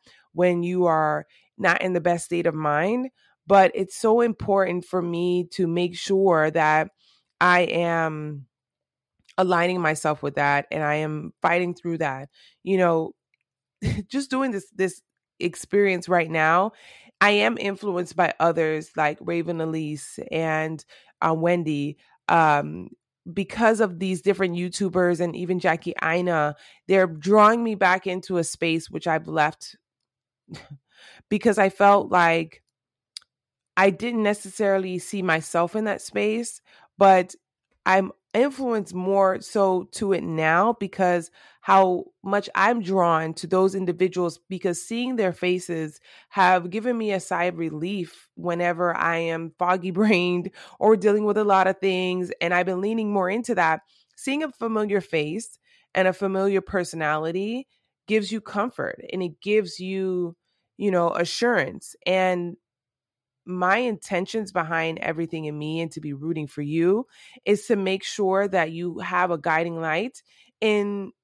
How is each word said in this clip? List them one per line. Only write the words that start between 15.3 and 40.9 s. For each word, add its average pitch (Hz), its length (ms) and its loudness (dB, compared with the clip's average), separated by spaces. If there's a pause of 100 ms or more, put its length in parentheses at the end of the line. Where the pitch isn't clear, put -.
experience 185 720 0
right 170 200 2
now, 165 420 2 (500)
I 208 100 6
am 214 280 2
influenced 190 560 -6
by 175 240 2
others 156 580 0
like 151 240 0
Raven 170 400 -4
Elise 160 560 -6 (140)
and, 160 520 -4 (380)
uh, 160 160 2
Wendy, 156 600 0 (320)
um, 151 600 2 (420)
because 214 500 0
of 180 180 -2
these 185 220 -2
different 190 340 0
YouTubers 175 640 0
and 170 160 -2
even 175 240 -2
Jackie 165 420 -2
Aina, 160 540 0 (320)
they're 185 200 4
drawing 208 560 4
me 220 120 -2
back 185 320 2
into 185 300 -4
a 170 60 2
space 160 460 -4
which 160 180 -8
I've 160 200 -2
left 156 480 -2 (760)
<laughs> 90 60 -16 (760)
because 208 280 2
I 196 120 4
felt 202 400 6
like 170 540 2 (1120)
I 190 140 4
didn't 226 340 -2
necessarily 196 760 -2
see 196 220 -8
myself 170 540 0
in 220 100 -2
that 208 160 -4
space, 220 600 -4 (360)
but 190 380 6 (500)
I'm 190 260 2 (220)
influenced 240 600 0
more 190 480 2
so 190 520 0
to 196 200 -2
it - 100 -2
now 170 560 2
because 180 520 0 (300)